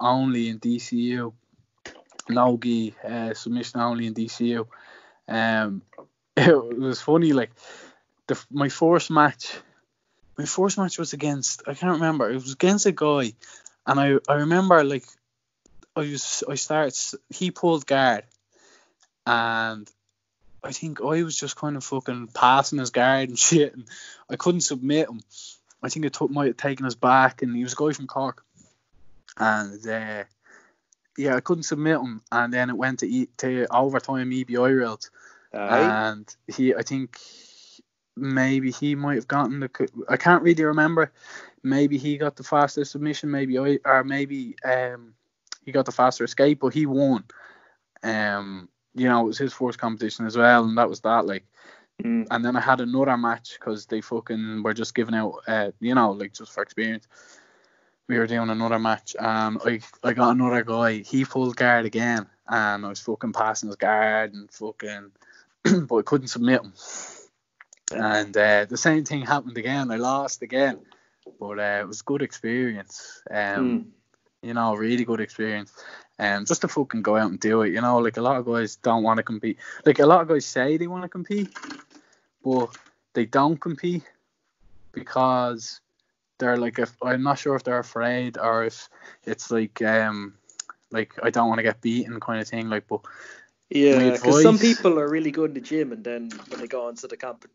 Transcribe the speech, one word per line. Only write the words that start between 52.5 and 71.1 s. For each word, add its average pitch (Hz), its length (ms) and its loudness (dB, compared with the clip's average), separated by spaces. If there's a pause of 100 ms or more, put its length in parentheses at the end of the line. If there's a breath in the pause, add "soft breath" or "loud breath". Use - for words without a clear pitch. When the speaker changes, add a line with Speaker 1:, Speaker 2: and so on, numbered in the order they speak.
Speaker 1:
I 120 40 0
had 127 200 2
another 127 360 0
match 117 440 -4
'cause 107 260 -8
they 110 140 -4
fucking 110 640 -6
were 110 100 0
just 110 220 -8
giving 113 180 0
out, 110 200 -2 (120)
uh, 107 320 0
you 120 160 -2
know, 120 160 4
like, 101 240 -6
just - 180 -18
for - 80 -6
experience. 110 460 -6 (1040 soft breath)
We 120 100 0
were 113 80 2
doing 113 240 -2
another 113 300 0
match, 110 360 -2
and 110 480 -2
I, 117 140 -2 (240)
I 123 100 0
got 120 220 4
another 123 300 2
guy. 113 340 0
He 131 260 -2
pulled 127 300 -4
guard 120 300 2
again, 113 420 -2 (220)
and 104 360 -2
I 101 40 -8
was 101 120 -12
fucking 113 320 -6
passing 110 360 -2
his 101 80 -12
guard 107 580 0
and 104 160 -18
fucking, 104 640 -14 (520 soft breath)
<clears throat> 175 220 2
but 120 120 0
I 104 40 4
couldn't 131 260 0
submit 123 340 2
him. 101 100 -18 (1200 loud breath)
And, 107 440 -2
uh, 104 320 6
the - 80 -8
same 156 280 2
thing 143 180 -6
happened 123 340 -2
again. 127 360 -4
I 110 40 -4
lost 131 460 -2
again, 127 380 0 (580 soft breath)